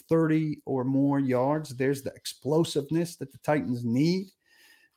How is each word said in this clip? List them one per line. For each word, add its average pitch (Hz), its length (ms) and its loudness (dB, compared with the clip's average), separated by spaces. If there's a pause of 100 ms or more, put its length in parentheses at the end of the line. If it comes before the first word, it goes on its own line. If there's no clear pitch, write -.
thirty 156 560 2
or 131 200 -2
more 139 340 2
yards. 135 580 0
There's 135 260 0
the - 120 -8
explosiveness 156 1000 -2
that - 160 -12
the - 60 -20
Titans 123 460 -2
need. 160 440 0 (680)